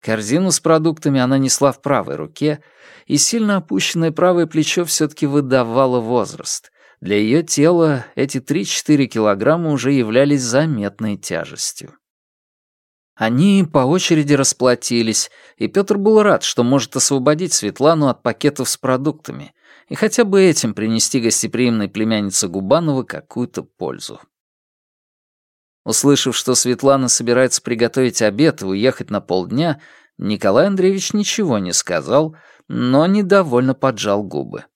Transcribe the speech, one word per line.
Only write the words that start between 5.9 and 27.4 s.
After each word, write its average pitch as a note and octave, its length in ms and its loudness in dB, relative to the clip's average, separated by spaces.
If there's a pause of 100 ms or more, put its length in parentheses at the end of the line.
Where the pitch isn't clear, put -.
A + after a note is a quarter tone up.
возраст. - 720 -4 (300)
Для G2+ 160 -2
её A2+ 260 2
тела D#3 720 2
эти C3+ 260 -4
три-четыре D3+ 680 0
килограмма A2+ 680 0
уже C3 200 0
являлись C3 500 2
заметной A2+ 760 -2
тяжестью. - 800 -10 (1200)
Они E3 560 2
по C#3+ 100 4
очереди D3 540 2
расплатились, A#2+ 960 0 (260)
и A2+ 100 -4
Пётр G3 320 0
был G#3 240 4
рад, G3 200 2
что - 200 -2
может B2 340 0
освободить D3 560 0
Светлану C#3+ 560 2
от - 140 -4
пакетов C3 460 -2
с - 80 -4
продуктами, - 800 -4 (340)
и - 60 -10
хотя A3 300 0
бы G3 180 4
этим D#3 300 2
принести A2+ 480 -2
гостеприимной A2+ 680 -2
племяннице G#2 600 -2
Губанова C3 540 0
какую-то - 600 -10
пользу. A#1+ 580 -12 (1600)
Услышав, C3+ 520 0
что B2+ 180 -2
Светлана C3 540 2
собирается A#2+ 520 0